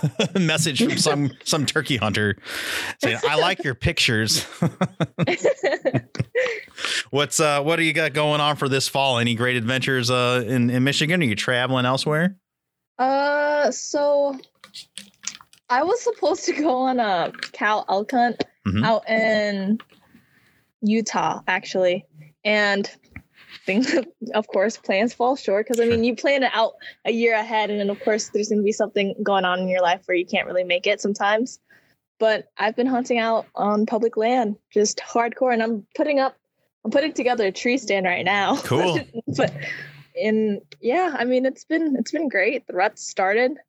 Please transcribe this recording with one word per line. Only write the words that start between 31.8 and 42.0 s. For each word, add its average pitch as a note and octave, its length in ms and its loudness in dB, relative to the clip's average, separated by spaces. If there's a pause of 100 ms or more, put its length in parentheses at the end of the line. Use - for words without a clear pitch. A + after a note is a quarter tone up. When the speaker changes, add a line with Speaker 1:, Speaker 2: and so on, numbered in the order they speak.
Speaker 2:
But A3 300 0 (100)
I've G#3+ 180 -2
been B3 100 2
hunting B3+ 320 0
out A3+ 360 0
on G#3 320 2
public A3+ 320 2
land, A3 380 2 (140)
just G#3 280 2
hardcore, A#3+ 560 0
and A3+ 80 2
I'm A3 240 -2 (100)
putting D4 240 0
up, C4 160 0 (480)
I'm A3 60 -4
putting D4 240 2
together A#3+ 320 0
a F#3+ 60 0
tree A#3+ 260 0
stand G3+ 260 -2
right F3+ 220 -2
now. G3+ 300 2
<laughs> - 80 -6
Speaker 1:
Cool. E3 360 0 (340)
Speaker 2:
But, B3+ 200 0 (680)
and, A3 380 0 (220)
yeah, D4 360 0
I A#3 60 -2
mean, B3+ 220 2
it's - 180 -6
been, D#4+ 340 0
it's A#3 140 -4